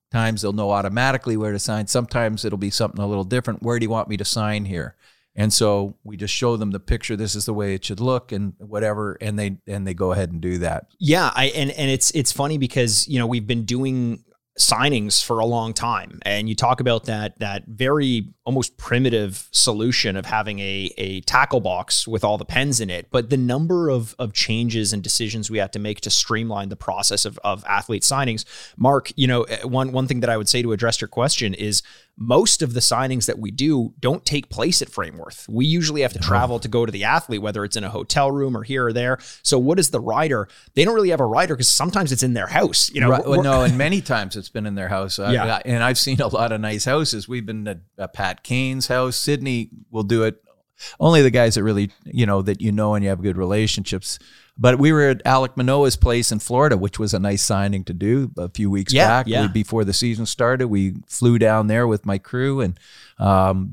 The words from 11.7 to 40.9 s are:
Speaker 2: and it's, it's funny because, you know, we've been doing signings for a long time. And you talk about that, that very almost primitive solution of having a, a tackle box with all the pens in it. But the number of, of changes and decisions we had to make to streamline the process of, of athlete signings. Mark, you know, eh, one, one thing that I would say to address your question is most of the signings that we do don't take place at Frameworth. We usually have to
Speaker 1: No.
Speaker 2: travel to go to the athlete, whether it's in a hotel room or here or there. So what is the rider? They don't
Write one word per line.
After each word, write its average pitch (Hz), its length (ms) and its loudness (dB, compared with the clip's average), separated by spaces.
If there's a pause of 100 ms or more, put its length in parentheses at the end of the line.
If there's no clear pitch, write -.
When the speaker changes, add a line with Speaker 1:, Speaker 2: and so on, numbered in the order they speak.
Speaker 2:
and 143 180 -2
it's, 131 220 0
it's 147 220 0
funny 147 240 -2
because, 120 500 0
you 135 120 -2
know, 117 80 0
we've 117 200 -4
been 117 160 -2
doing 123 640 -2 (340)
signings 113 640 2
for 113 160 0
a 113 60 2
long 113 280 -2
time. 110 500 -6
And 104 260 -2
you 107 60 -4
talk 127 260 0
about 117 240 0
that, 107 340 -6
that 101 280 -6
very 127 640 -2 (100)
almost 127 340 -2
primitive 113 720 -2
solution 110 680 0
of 95 80 -8
having 107 340 -4
a, 98 380 -6
a 95 240 -6
tackle 131 400 2
box 92 460 -4
with 110 180 -4
all 107 120 0
the - 80 -10
pens 127 360 -2
in 101 80 -4
it. 87 220 -8
But 120 180 -2
the 139 80 0
number 156 520 0
of, 120 300 -2
of 113 140 -6
changes 110 580 -2
and 104 100 -4
decisions 107 480 -4
we 107 100 -4
had 98 140 -2
to 107 60 -8
make 104 220 -6
to - 80 -6
streamline 107 600 -2
the 101 60 -10
process 98 480 -2
of, 104 200 -8
of 104 220 -2
athlete 101 380 -2
signings. 131 400 -2 (320)
Mark, 135 400 2
you 131 120 2
know, 120 160 2
eh, 107 200 -8
one, 131 300 -2
one 131 140 0
thing 127 140 -2
that 120 80 2
I 117 60 2
would 107 140 0
say 123 140 2
to 113 100 0
address 113 260 0
your 104 80 -6
question 117 460 -2
is 104 280 -4 (400)
most 135 400 4
of 123 120 -2
the 123 80 -2
signings 127 460 0
that 113 120 -4
we 104 100 -8
do 131 500 0
don't 131 260 -2
take 143 240 -2
place 147 320 0
at - 80 -6
Frameworth. - 580 -10
We 117 180 0
usually 156 360 0
have 127 120 2
to - 60 -8
Speaker 1:
No. 78 80 -4
Speaker 2:
travel 120 320 2
to - 80 -8
go 117 180 2
to 110 60 -2
the 98 140 -4
athlete, 120 360 0
whether 104 220 -4
it's 104 140 -4
in 101 80 -4
a 98 40 -6
hotel 139 400 0
room 139 280 0
or 101 60 -8
here 127 240 -2
or 113 60 0
there. 123 260 -2 (220)
So - 160 4
what 151 220 4
is - 120 2
the 123 100 -2
rider? 120 480 -2 (240)
They 147 100 4
don't 226 120 2